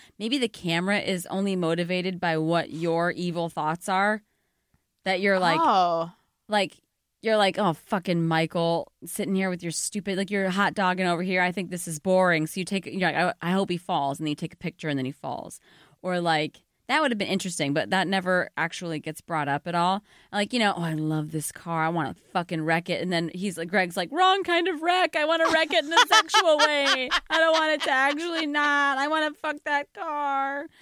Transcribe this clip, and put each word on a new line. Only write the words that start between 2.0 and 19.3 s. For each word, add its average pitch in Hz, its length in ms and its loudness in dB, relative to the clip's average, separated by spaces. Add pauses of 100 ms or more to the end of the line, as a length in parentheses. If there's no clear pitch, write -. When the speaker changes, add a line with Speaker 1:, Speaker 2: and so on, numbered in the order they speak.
Speaker 1:
by 165 180 0
what 160 340 0
your 170 400 0
evil 170 360 -4
thoughts 160 400 -4
are, 208 360 0 (840)
that 190 160 0
you're 196 180 4
like, 175 220 4
Speaker 2:
Oh. 175 500 2 (380)
Speaker 1:
like, 208 280 0 (460)
you're 220 120 4
like, 196 220 4
"Oh, 190 160 2
fucking 170 540 -2
Michael, 165 640 0 (120)
sitting 196 300 -4
here 190 160 0
with 180 140 -6
your 170 80 -6
stupid, 190 480 -4
like, 196 100 -2
you're 196 220 0
hot 190 240 0
dogging 185 320 0
over 175 160 0
here. 185 180 0
I 180 100 2
think 175 200 -6
this 175 160 -8
is 160 100 -6
boring." 180 480 4
So - 140 -6
you 185 60 -2
take, 190 200 -4
you're 180 260 -2
like, - 40 -2
"I, 175 260 0
I 170 120 0
hope 196 180 2
he 180 60 -2
falls." 143 420 -4
And 156 80 -4
then - 20 -2
you 147 60 -2
take - 180 -8
a - 40 -20
picture 160 300 -10
and 143 120 -2
then 127 60 -4
he 131 60 -6
falls. - 480 -10 (440)
Or, 180 180 -2
like, 160 400 0 (260)
that 294 140 0
would 285 80 2
have 233 80 -2
been 202 100 -2
interesting, 165 460 -2
but 120 160 -2
that 185 180 0
never 185 480 0
actually 160 440 -4
gets 160 200 -10
brought 151 300 -4